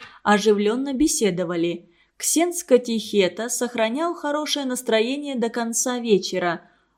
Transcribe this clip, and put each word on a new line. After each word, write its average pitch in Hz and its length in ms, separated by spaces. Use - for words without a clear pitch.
оживлённо 208 720
беседовали. 175 920
Ксенс 339 420
Катехета 220 840
сохранял 240 640
хорошее 294 540
настроение 254 680
до 233 140
конца 233 480
вечера. 185 640